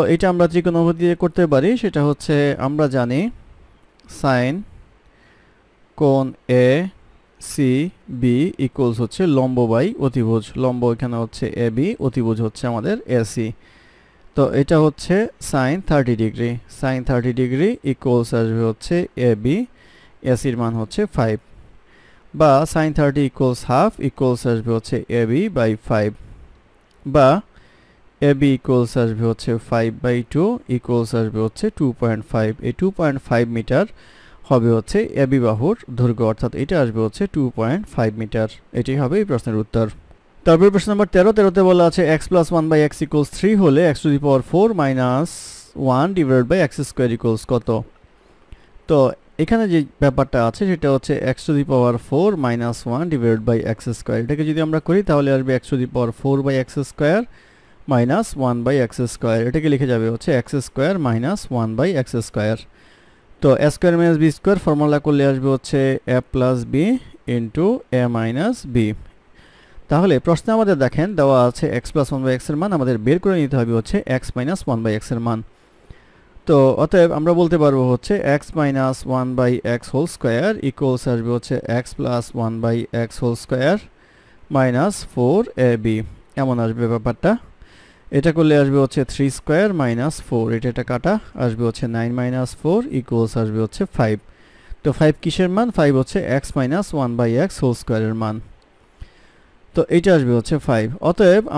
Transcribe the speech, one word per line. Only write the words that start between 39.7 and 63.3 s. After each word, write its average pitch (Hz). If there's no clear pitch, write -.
তারপরে 170
প্রশ্ন 196
নম্বর 202
তেরো, 190
তেরোতে 196
বলা 175
আছে 180
x -
plus 170
one 156
by 156
x -
equals 147
three 214
হলে 147
x 127
to 160
the 139
power 135
four 190
minus 131
one 165
divided 131
by 185
x -
square 123
equals 113
কত? 120
তো 156
এখানে 226
যে 165
ব্যাপারটা 135
আছে 113
সেটা 160
হচ্ছে 135
x -
to 160
the 143
power 123
four 170
minus 120
one 160
divided 117
by 117
x -
square। 113
এটাকে 147
যদি 156
আমরা 156
করি 180
তাহলে 143
আসবে 131
x -
to 143
the 123
power 120
four 139
by 139
x -
square 175
minus 127
one 120
by 135
x -
square। 113
এটাকে 156
লিখে 135
যাবে 113
হচ্ছে 117
এক্স -
স্কয়ার 151
মাইনাস 123
ওয়ান 117
by 151
এক্স -
স্কয়ার। 107